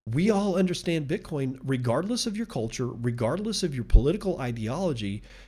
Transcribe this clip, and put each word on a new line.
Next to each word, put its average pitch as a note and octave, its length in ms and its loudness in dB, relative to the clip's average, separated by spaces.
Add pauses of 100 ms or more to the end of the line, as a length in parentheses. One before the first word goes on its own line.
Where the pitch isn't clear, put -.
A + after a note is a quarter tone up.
we D#3 240 2
all G3+ 260 2
understand F3 520 0
Bitcoin, C#3 560 -4
regardless C3+ 640 -2
of G#3 100 -4
your A3+ 80 -4
culture, A#2+ 440 -4
regardless A#2+ 720 -2
of D#3+ 120 -2
your B2 100 -4
political F3 540 6
ideology, A#2+ 840 -4 (260)